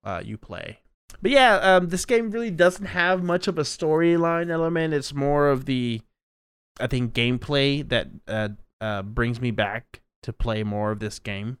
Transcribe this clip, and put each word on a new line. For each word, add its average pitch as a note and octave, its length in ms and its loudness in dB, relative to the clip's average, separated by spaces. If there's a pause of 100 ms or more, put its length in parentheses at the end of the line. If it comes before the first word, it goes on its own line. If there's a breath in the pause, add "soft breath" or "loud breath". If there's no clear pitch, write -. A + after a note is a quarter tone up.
uh, G2 180 -6
you G#2+ 140 -10
play. - 420 -14 (420)
But G3+ 100 0
yeah, B3+ 240 8
um, F#3 340 4
this F3 160 -4
game A3+ 260 0
really A3+ 200 -4
doesn't F3+ 340 2
have F#3 360 0
much F3+ 280 0
of F3 100 -2
a D3+ 40 -2
storyline E3+ 840 2
element. E3 440 0
It's C#3+ 200 -4
more C#3+ 360 2
of B2+ 160 0
the, B2 340 -2 (800)
I B2+ 80 -2
think, B2 260 -2
gameplay C#3 760 0
that, A#2+ 180 0 (220)
uh, G#2+ 200 -4 (300)
uh, G#2+ 220 -4
brings A#2 400 -4
me B2 100 -2
back G#2 480 -4 (240)
to - 80 -8
play A2 320 -2
more G#2 280 -2
of G#2 80 -6
this G#2 200 -8
game. G#2 400 -8